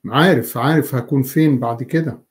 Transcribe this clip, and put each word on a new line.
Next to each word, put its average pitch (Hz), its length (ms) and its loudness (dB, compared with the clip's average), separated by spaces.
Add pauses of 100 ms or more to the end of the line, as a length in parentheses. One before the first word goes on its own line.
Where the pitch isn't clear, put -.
عارف، 139 520 2
عارف 143 380 0
هكون 131 280 0
فين 147 360 2
بعد 120 240 -6
كده 160 480 -4